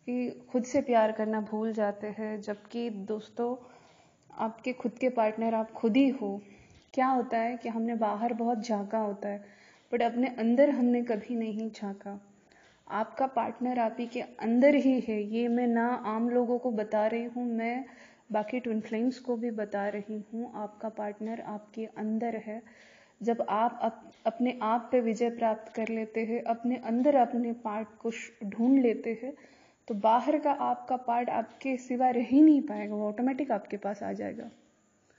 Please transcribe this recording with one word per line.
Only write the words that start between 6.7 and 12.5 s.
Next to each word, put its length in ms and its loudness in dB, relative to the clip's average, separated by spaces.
क्या 120 2
होता 320 0
है 180 -2
कि 120 -8
हमने 260 -2
बाहर 400 0
बहुत 240 0
झांका 400 -2
होता 300 -4
है, 160 -8
but 100 0
अपने 260 2
अंदर 420 4
हमने 320 2
कभी 320 -4
नहीं 360 -4
झांका। 500 -10